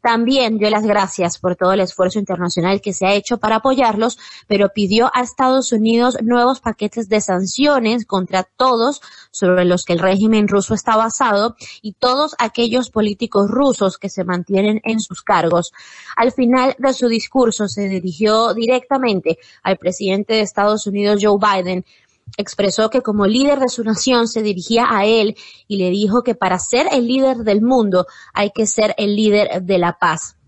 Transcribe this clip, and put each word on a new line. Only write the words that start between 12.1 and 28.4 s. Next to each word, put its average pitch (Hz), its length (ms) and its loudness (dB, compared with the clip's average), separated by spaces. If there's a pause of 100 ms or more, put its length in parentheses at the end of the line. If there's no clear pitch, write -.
aquellos 233 500 -2
políticos 208 640 -2
rusos 247 460 0
que 196 100 -10
se 185 160 -8
mantienen 196 640 -2
en 220 160 -2
sus - 220 -12
cargos. 170 500 0 (420)
Al 233 160 2
final 254 480 2
de 262 140 0
su 247 160 0
discurso 226 580 0
se 202 220 -4
dirigió 202 640 0
directamente 233 840 -2 (220)
al 190 140 0
presidente 196 600 -2
de 220 60 0
Estados 208 460 -2
Unidos, 202 140 -4 (180)
Joe 202 200 2
Biden. 185 440 0 (540)
Expresó 208 540 -2
que 254 100 0
como 208 240 0
líder 269 340 2
de 254 100 0
su 233 140 -6
nación 233 440 0
se 226 160 -4
dirigía 214 440 -2
a 214 180 0
él 220 300 2 (320)
y 202 100 -4
le 180 120 0
dijo 202 320 0
que 240 140 -2
para 185 240 -2
ser 269 320 -2
el 247 160 0
líder 262 300 0
del 214 260 0
mundo 208 420 2 (300)
hay 208 160 -2